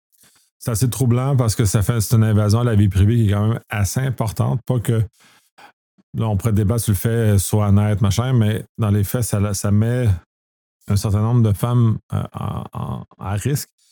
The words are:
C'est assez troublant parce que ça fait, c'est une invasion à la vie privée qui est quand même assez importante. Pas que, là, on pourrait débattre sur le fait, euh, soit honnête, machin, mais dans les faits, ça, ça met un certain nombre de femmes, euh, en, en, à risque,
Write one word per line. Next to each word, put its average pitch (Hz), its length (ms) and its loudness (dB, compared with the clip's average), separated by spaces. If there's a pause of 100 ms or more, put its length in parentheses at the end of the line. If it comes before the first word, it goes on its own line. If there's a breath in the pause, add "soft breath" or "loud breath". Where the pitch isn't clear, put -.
(580 soft breath)
C'est - 120 -8
assez 117 200 0
troublant 131 460 0
parce 117 180 2
que 120 100 0
ça 101 180 0
fait, 117 180 -2
c'est 104 160 0
une 110 80 4
invasion 107 360 2
à 120 40 -2
la 117 100 0
vie 104 140 4
privée 98 280 2
qui 113 120 2
est 98 40 2
quand 104 160 0
même 110 200 -2
assez 104 320 -4
importante. 123 680 -2
Pas 123 140 0
que, 110 220 0 (1120 loud breath)
là, 110 140 -2
on 104 80 -2
pourrait 110 160 -2
débattre 107 300 2
sur 107 100 0
le 95 40 2
fait, 117 120 -4
euh, 113 300 2
soit 104 300 0
honnête, 101 320 2
machin, 113 320 0
mais 107 320 0 (140)
dans 110 120 0
les 101 140 2
faits, 123 200 -4
ça, 104 300 -2
ça 101 160 -4
met 117 380 2 (800)
un 101 80 0
certain 104 240 0
nombre 117 220 2
de 107 100 4
femmes, 120 460 0 (140)
euh, - 100 -2 (100)
en, - 400 -8
en, - 320 -8 (140)
à - 160 -8
risque, 120 340 -4 (240 soft breath)